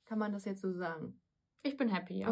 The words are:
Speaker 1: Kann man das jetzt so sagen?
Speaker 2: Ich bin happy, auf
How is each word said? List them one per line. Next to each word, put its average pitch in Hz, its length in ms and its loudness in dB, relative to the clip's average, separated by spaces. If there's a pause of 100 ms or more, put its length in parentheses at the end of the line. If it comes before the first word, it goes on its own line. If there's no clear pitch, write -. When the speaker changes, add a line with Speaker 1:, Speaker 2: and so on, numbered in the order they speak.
Speaker 1:
Kann 220 120 -2
man 214 140 2
das 202 140 -4
jetzt 196 160 -2
so 190 100 2
sagen? 175 480 -4 (420)
Speaker 2:
Ich 277 140 0
bin 240 120 4
happy, 190 360 0
auf 220 80 4